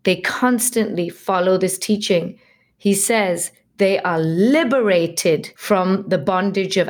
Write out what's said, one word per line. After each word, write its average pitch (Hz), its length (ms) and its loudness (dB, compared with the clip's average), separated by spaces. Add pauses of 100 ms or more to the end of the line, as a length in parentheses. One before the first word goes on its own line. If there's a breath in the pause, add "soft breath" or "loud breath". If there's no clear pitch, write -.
they 185 180 2
constantly 220 880 -2
follow 185 480 0
this 180 200 -2
teaching. 185 640 -2 (380 soft breath)
He 202 160 0
says 196 580 -2 (260 soft breath)
they 196 220 2
are 170 200 -2
liberated 180 1400 2
from 190 500 0
the 180 100 0
bondage 190 600 -2
of 175 120 0